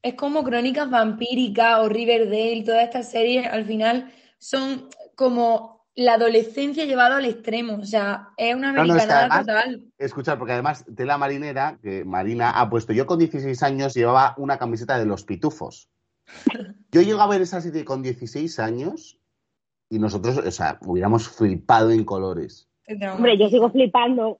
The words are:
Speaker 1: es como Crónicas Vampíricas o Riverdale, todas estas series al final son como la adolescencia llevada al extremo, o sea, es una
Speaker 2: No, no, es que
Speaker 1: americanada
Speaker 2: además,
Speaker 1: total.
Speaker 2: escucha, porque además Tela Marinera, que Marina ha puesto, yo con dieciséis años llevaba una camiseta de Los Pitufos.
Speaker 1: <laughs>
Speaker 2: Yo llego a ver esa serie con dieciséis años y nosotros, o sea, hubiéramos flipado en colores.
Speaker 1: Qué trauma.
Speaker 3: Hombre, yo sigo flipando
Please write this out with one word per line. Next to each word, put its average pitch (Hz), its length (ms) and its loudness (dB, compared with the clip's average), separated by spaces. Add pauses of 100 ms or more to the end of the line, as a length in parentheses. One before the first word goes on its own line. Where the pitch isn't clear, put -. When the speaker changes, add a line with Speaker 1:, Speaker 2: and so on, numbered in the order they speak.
Speaker 1:
es 247 120 -6
como 285 300 -2
Crónicas 254 460 -2
Vampíricas 226 880 2
o 220 80 4
Riverdale, 226 760 0
todas 226 180 4
estas 240 260 -6
series 240 360 0
al 220 180 -4
final 226 480 -2 (260)
son 269 500 -6 (280)
como 233 800 0
la 240 200 4
adolescencia 233 720 2
llevada 254 320 4
al 277 80 0
extremo, 226 560 -4
o 202 40 -12
sea, 202 520 -4
es 233 180 0
una 277 180 -2
Speaker 2:
No, 208 120 2
no, 170 100 4
es 165 120 4
que - 60 0
Speaker 1:
americanada 143 120 6 (160)
Speaker 2:
además, 214 60 -6
Speaker 1:
total. 226 380 -2 (140)
Speaker 2:
escucha, 139 400 -4
porque 113 140 -6
además 127 320 -2 (100)
Tela 135 240 -2
Marinera, 143 640 -4
que 98 220 -8
Marina 107 460 -2
ha 120 180 0
puesto, 113 240 -2
yo 131 140 0
con 170 120 0
dieciséis 139 440 -2
años 135 320 -2
llevaba 127 420 4
una 139 220 -4
camiseta 120 400 -4
de 110 80 0
Los 98 180 -4
Pitufos. - 640 -8 (380)
Speaker 1:
<laughs> - 680 -6
Speaker 2:
Yo 165 100 6
llego 202 180 2
a 208 60 6
ver 202 140 2
esa 180 200 -2
serie 160 260 -8
con 131 160 -6
dieciséis 131 560 -6
años 123 600 -6 (720)
y 110 80 -2
nosotros, 107 400 -2
o 92 120 -2
sea, 85 320 -4
hubiéramos 101 460 0
flipado 110 640 2
en 113 140 2
colores. 95 640 -6 (180)
Speaker 1:
Qué 214 120 -12
trauma. 196 200 -8
Speaker 3:
Hombre, 233 200 4
yo 208 140 4
sigo 233 200 4
flipando 240 680 0